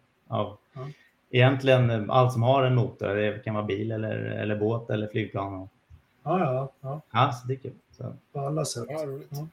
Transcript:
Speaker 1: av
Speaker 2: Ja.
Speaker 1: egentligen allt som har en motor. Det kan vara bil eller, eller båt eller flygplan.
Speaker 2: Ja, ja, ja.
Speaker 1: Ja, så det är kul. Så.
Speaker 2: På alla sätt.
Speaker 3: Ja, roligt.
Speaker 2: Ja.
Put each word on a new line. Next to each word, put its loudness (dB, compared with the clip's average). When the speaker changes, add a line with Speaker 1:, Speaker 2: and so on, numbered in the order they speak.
Speaker 1:
av -4
Speaker 2:
Ja. -12
Speaker 1:
egentligen 6
allt 6
som 0
har 6
en 2
motor. 0
Det -2
kan -4
vara -2
bil -4
eller, -4
eller -4
båt -2
eller -2
flygplan. -6
Speaker 2:
Ja, 0
ja, -2
ja. -10
Speaker 1:
Ja, 2
så -12
det -4
är -8
kul. -12
Så. -12
Speaker 2:
På -8
alla -4
sätt. -8
Speaker 3:
Ja, -8
roligt. -12
Speaker 2:
Ja. -10